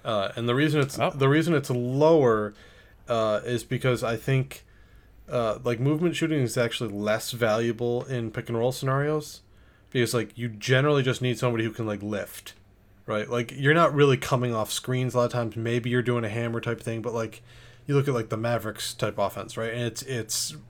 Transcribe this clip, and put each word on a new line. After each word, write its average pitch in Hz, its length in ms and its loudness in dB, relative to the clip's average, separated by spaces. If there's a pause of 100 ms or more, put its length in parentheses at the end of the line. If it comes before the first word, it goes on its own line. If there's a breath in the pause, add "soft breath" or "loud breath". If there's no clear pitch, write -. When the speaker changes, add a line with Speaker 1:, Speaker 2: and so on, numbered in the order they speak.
Speaker 1:
Uh, 104 320 -2
and 117 120 -2
the 120 60 2
reason 151 260 4
it's 139 180 -2
Speaker 2:
Oh. 165 120 0
Speaker 1:
the 135 180 2
reason 160 260 4
it's 139 160 0
lower, 123 840 4 (560 loud breath)
uh, 110 360 2
is 120 200 -4
because 123 400 0
I 113 120 -2
think, 131 480 -2 (640 soft breath)
uh, 117 340 0
like, 120 160 0
movement 151 360 2
shooting 156 240 0
is 123 180 0
actually 117 340 -2
less 104 380 -2
valuable 117 720 0
in 120 260 -4
pick 123 180 -8
and 117 100 -2
roll 127 140 2
scenarios 143 680 -2 (500 soft breath)
because, 120 220 0
like, 113 240 -2
you 120 120 -6
generally 131 540 2
just 123 200 -2
need 123 160 0
somebody 117 260 0
who 113 60 -2
can, 110 160 -6
like, 104 160 -6
lift, 101 520 -8 (520)
right? 107 240 -4
Like, 120 260 -2
you're 139 180 6
not 160 200 6
really 143 240 6
coming 123 360 0
off 110 160 -2
screens 127 440 -2
a 123 40 2
lot 120 60 4
of 120 80 0
times. 117 240 -4
Maybe 117 320 -2
you're 123 140 2
doing 120 220 0
a 110 40 -4
hammer 117 320 -4
type 117 200 -4
thing, 113 220 -6
but, 113 120 -6
like, 113 280 -6 (460 loud breath)
you 143 60 0
look 139 140 4
at, 131 60 0
like, 113 160 -2
the 113 60 -2
Mavericks 110 580 -4
type 107 240 -4
offense, 98 380 -4
right? 113 160 -4
And 120 100 -4
it's, 113 200 -4
it's 127 540 -6 (140)